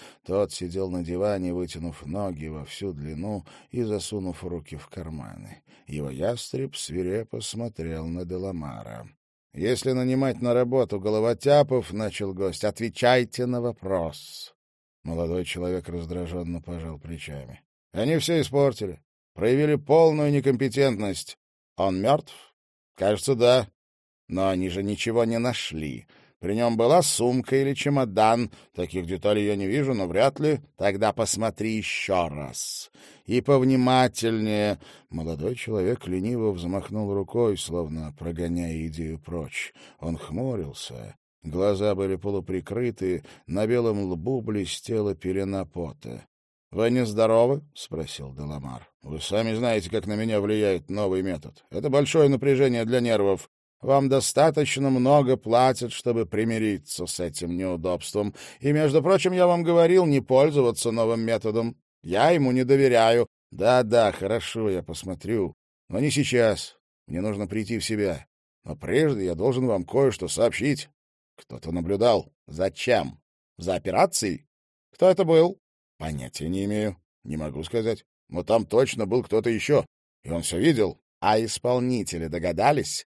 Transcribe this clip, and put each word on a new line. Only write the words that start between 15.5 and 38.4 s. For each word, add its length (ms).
раздражённо 720
пожал 380
плечами. 600
"Они 240
всё 240
испортили, 600
проявили 420
полную 560
некомпетентность. 1040
Он 240
мёртв? 320
Кажется, 380
да. 340
Но 200
они 220
же 120
ничего 420
не 140
нашли. 680
При 140
нём 220
была 260
сумка 540
или 180
чемодан. 760
Таких 320
деталей 400
я 100
не 100
вижу, 280
но 120
вряд 340
ли. 200
Тогда 360
посмотри 640
ещё 520
раз. 640
И 140
повнимательнее". 1400
Молодой 400
человек 540
лениво 420
взмахнул 640
рукой, 420
словно 600
прогоняя 720